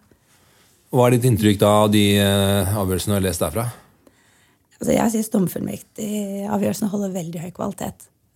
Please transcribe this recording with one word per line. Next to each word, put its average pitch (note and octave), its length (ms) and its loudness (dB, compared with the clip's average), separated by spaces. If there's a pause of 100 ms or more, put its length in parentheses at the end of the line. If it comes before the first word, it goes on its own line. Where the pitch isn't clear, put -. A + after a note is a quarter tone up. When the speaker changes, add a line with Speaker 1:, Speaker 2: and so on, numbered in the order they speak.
(920)
Speaker 1:
Hva B2 140 4
er B2 100 4
ditt A#2+ 160 0
inntrykk G#2 280 2
da G#2+ 60 6 (180)
av G#2 80 4
de, G2+ 260 4
eh, G2 480 2 (100)
avgjørelsene F#2 300 -2
du G#2 60 -2
har G2+ 100 0
lest F#2 180 -4
derfra? G#2+ 320 -4 (1040)
Speaker 2:
Altså, - 140 -2
jeg A3 180 2
synes A3 200 -4 (680)
domfullmektig-avgjørelsene G#3 920 -6
holder G3 240 -4
veldig E3+ 280 -8
høy F3+ 100 -12
kvalitet. - 560 -10 (280)